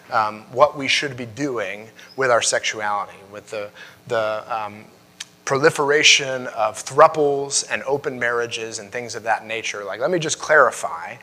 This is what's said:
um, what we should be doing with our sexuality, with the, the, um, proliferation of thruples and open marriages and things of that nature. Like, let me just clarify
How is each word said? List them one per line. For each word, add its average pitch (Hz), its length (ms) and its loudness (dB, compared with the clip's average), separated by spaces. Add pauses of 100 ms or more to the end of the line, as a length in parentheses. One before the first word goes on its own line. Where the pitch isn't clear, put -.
(100)
um, 107 320 0 (100)
what 139 240 4
we 135 120 -6
should 135 280 0
be 123 100 -10
doing 110 600 -6 (280)
with 131 140 2
our 110 120 6
sexuality, 104 760 -2 (120)
with 104 200 -18
the, 104 200 -8 (380)
the, 107 400 -2
um, 107 360 -8 (600)
proliferation 139 1040 2
of 107 360 -2
thruples 143 840 4
and 110 140 -2
open 135 340 -4
marriages 117 640 -4
and 101 100 -14
things 120 240 -8
of 110 80 -10
that 110 240 -2
nature. 110 380 -6
Like, 98 160 -8
let 151 100 0
me 185 80 0
just 151 220 -4
clarify 113 840 2